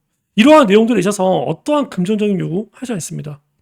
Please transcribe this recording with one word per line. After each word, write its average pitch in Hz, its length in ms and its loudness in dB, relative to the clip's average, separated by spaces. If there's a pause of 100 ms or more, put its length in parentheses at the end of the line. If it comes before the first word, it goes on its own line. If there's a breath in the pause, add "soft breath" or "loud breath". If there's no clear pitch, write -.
(360)
이러한 294 300 6
내용들에 220 340 2
있어서 185 400 -2
어떠한 262 500 -4
금전적인 202 480 -2
요구 165 340 -6
하지 247 200 -12
않습니다. 151 480 -12 (220)